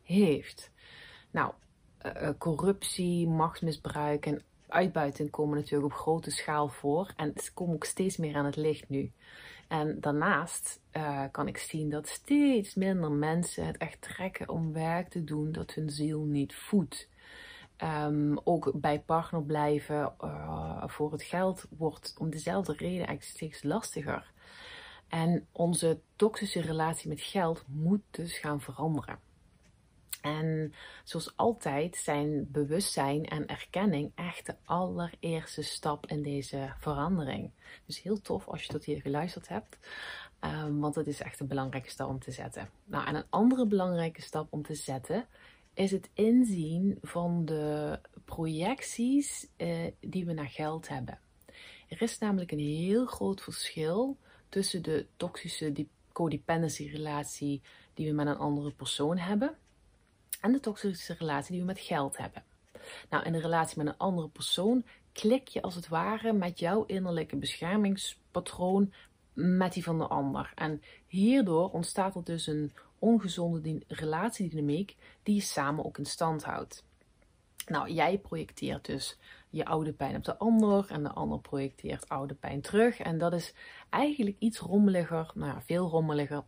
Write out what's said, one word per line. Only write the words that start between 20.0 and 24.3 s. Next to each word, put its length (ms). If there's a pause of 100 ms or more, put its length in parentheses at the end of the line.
eh, 680
voor 260
het 100
geld 440 (100)
wordt 420
om 120
dezelfde 420
reden 340
eigenlijk 300
steeds 260
lastiger. 720 (760)